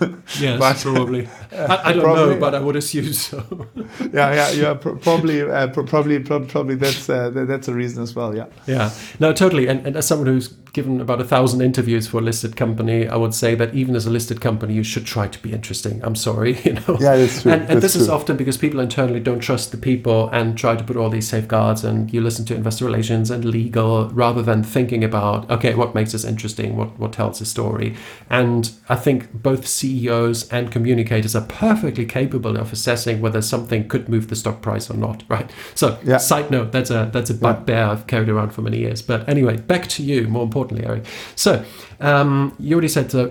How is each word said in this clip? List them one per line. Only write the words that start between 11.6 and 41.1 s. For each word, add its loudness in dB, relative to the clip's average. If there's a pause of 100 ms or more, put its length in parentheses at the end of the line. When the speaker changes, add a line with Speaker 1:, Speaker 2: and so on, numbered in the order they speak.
Speaker 2:
interviews 2
for -2
a 0
listed -2
company, 0
I -2
would 0
say 2
that 0
even 0
as 0
a 0
listed -2
company, 0
you 2
should -6
try -2
to -8
be -6
interesting. -6
I'm -2
sorry, 0
<laughs> -10
you 2
know. -2
Speaker 1:
Yeah, 6
that's 4
true. 6
Speaker 2:
And, 4
and -2
Speaker 1:
That's 6
Speaker 2:
this 2
is 6
Speaker 1:
true. 2
Speaker 2:
often 0
because -2
people 0
internally 0
don't 0
trust -2
the -8
people 2
and 0
try 2
to -4
put -4
all 0
these -2
safeguards, 2
and 0
you 0
listen 0
to -4
investor -2
relations 0
and -4
legal 2
rather 2
than 2
thinking 0
about, 0
okay, 2
what 0
makes 0
this -6
interesting? -4
What, -6
what -4
tells -4
the -8
story? -4 (340)
And 2 (180)
I 2
think 0
both 0
C -2
E 0
Os 0
and -2
communicators 2
are 0
perfectly 0
capable -2
of -4
assessing -2
whether 0
something -2
could -2
move 0
the -4
stock -4
price -4
or -6
not, -4
<laughs> -20
right? -4 (240)
So, 0
Speaker 1:
Yeah. 4
Speaker 2:
side 2
note: 0
that's -2
a, 0
that's -2
a 0
Speaker 1:
Yeah. -6
Speaker 2:
bugbear 2
I've -2
carried 0
around 0
for -10
many -2
years. -2
But -2
anyway, 4
back -2
to -4
you, 0
more 0
importantly, -4
Eric. -4 (300)